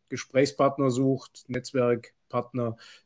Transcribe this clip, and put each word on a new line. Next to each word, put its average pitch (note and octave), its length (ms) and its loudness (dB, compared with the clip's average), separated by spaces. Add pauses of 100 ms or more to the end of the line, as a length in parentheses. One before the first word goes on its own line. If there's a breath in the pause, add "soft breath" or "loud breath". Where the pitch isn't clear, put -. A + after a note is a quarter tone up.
(100)
Gesprächspartner C#3 800 0
sucht, C3 580 -2
Netzwerkpartner A#2+ 1300 -4 (300 soft breath)